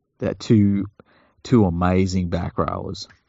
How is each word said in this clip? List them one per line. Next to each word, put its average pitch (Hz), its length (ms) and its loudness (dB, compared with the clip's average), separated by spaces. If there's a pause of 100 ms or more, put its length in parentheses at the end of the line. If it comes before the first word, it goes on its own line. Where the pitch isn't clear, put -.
(200)
They're 104 140 -4
two, 101 540 2 (560)
two 113 220 4
amazing 90 640 0
back 87 280 -6
rowers. - 500 -6 (220)